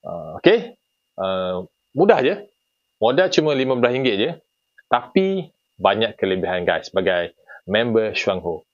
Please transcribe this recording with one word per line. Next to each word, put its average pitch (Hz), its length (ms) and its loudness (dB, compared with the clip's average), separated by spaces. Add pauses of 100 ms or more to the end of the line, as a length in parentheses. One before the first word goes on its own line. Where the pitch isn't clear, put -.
Ah, 80 320 -12
okey? 226 320 2 (480)
Ah, 92 480 -4 (240)
mudah 180 320 4
je. 185 240 -2 (480)
Modal 139 320 2
cuma 156 240 2
lima 151 240 0
belas 120 160 2
ringgit 127 240 0
je. 120 140 0 (580)
Tapi, 190 640 0 (240)
banyak 104 400 0
kelebihan, 92 480 -2
guys, 85 240 -2
sebagai 92 480 -2 (320)
member 110 480 0
Chuang 92 240 -2
Hong. 85 340 -8